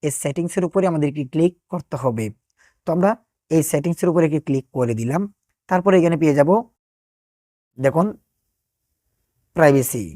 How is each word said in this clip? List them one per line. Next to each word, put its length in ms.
এই 60
সেটিংসের 460
উপরে 220
আমাদের 220
একটি 200
ক্লিক 200
করতে 300
হবে। 240
তো 120
আমরা 140
এই 200
সেটিংসের 420
উপরে 160
একটি 180
ক্লিক 200
করে 220
দিলাম। 220
তারপরে 300
এখানে 220
পেয়ে 160
যাব 120
দেখুন 280
প্রাইভেসি 480